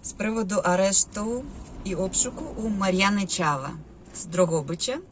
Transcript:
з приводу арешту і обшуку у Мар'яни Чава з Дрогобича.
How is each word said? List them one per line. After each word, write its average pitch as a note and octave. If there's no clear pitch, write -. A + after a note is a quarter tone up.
з -
приводу G#3+
арешту G3
і F#3+
обшуку F#3+
у A3
Мар'яни G3
Чава D3
з -
Дрогобича. E3